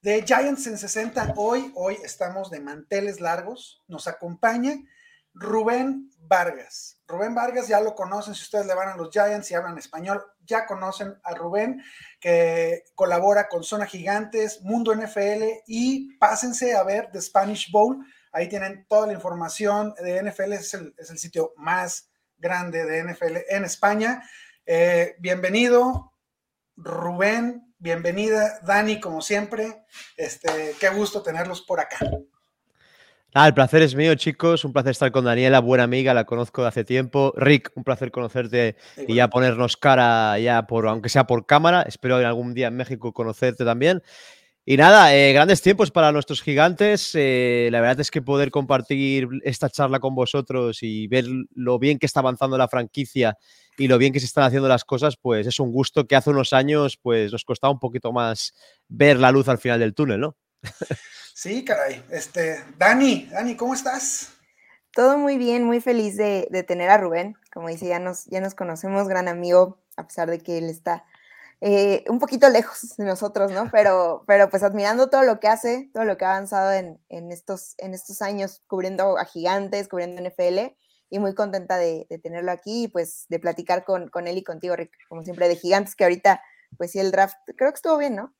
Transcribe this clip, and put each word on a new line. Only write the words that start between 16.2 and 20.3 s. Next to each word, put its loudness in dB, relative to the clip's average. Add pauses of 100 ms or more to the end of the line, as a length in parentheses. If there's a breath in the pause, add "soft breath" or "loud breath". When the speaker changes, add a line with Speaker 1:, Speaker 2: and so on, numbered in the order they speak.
Speaker 1:
a 2
ver -4
The -14
Spanish -4
Bowl. 2 (320 loud breath)
Ahí -6
tienen -10
toda 2
la -6
información -4
de -4
N -6